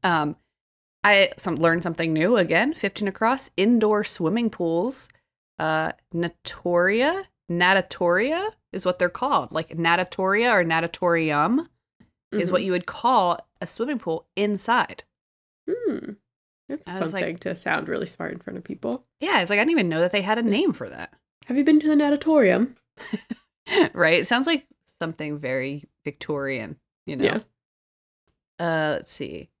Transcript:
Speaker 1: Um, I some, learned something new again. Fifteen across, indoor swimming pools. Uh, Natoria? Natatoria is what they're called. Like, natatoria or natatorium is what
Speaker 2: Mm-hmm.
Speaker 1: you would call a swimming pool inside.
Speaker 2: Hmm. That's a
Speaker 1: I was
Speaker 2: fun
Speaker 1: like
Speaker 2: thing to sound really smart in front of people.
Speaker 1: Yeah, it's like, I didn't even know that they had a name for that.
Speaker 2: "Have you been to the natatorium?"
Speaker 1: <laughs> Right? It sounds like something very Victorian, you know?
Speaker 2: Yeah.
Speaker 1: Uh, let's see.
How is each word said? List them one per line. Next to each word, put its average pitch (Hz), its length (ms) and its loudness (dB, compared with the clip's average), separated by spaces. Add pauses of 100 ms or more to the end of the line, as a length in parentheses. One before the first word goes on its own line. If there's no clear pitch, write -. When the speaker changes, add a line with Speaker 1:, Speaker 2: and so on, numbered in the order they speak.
Speaker 1:
Um, 156 320 0 (680)
I 202 340 6
some, 170 180 -4
learned 165 280 2
something 165 280 -2
new 165 260 2
again. 190 360 2
Fifteen 202 340 -4
across, 226 480 -2
indoor 214 480 4
swimming 208 460 -2
pools. 180 600 -4 (500)
Uh, 156 320 -2 (220)
Natoria? 185 1120 0 (260)
Natatoria 190 1000 0 (200)
is 190 140 -6
what 180 140 -2
they're 180 100 2
called. 214 420 -2
Like, 160 180 -4
natatoria 185 840 0
or 190 100 4
natatorium 165 1040 0 (640)
is 180 200 -2
what 180 100 2
Speaker 2:
Mm-hmm. 190 60 -4
Speaker 1:
you 190 60 0
would 180 120 -2
call 202 540 0 (200)
a 185 80 -8
swimming 262 300 -4
pool 165 380 -6
inside. 208 680 -2 (680)
Speaker 2:
Hmm. 415 420 -4 (580)
That's - 180 -10
a - 40 -12
Speaker 1:
I - 80 -10
was 165 120 -4
Speaker 2:
fun 190 100 -4
Speaker 1:
like - 40 -2
Speaker 2:
thing 165 140 -8
to - 160 -8
sound 156 340 -4
really - 160 -4
smart - 280 -10
in 170 60 -12
front - 180 -12
of 180 60 -14
people. - 400 -8 (160)
Speaker 1:
Yeah, 330 220 0
it's 175 80 -4
like, - 80 2
I 226 60 2
didn't 311 80 0
even 226 180 2
know 160 100 -2
that 175 120 2
they 208 100 0
had 208 160 0
a 240 60 -2
name 233 280 2
for - 180 -6
that. 69 220 -12 (360)
Speaker 2:
"Have 247 100 -2
you 285 60 2
been 302 160 8
to 302 80 0
the 311 80 4
natatorium?" 285 800 4 (200)
Speaker 1:
<laughs> - 1000 -2
Right? 165 260 4
It - 80 -2
sounds 247 200 0
like 330 200 -2 (340)
something 156 380 -6
very 135 460 -4 (200)
Victorian, 135 720 -6 (300)
you 156 80 -8
know? - 260 0 (1160)
Speaker 2:
Yeah. 170 60 -4
Speaker 1:
Uh, 156 320 0
let's - 140 -12
see. 143 380 -12 (120)